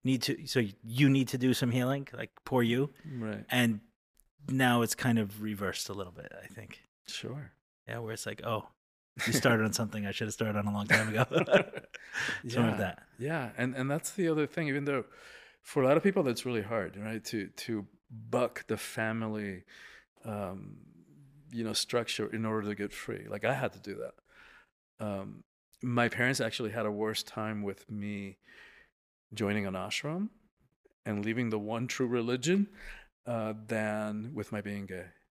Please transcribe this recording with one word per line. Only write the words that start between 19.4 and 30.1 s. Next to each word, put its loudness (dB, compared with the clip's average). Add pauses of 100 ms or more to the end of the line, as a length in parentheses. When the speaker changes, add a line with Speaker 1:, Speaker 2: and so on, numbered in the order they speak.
Speaker 2:
um, -6 (720)
you -4
know, -2
structure 0
in 0
order 0
to -2
get -4
free. -8
Like, -4
I 4
had -2
to -18
do -10 (1040)
that. -4
Um, -6 (380)
my 4
parents 2
actually -2
had -2
a 0
worse -2
time -4
with -6
me -6 (960)
joining 0
an -4
ashram -4 (760)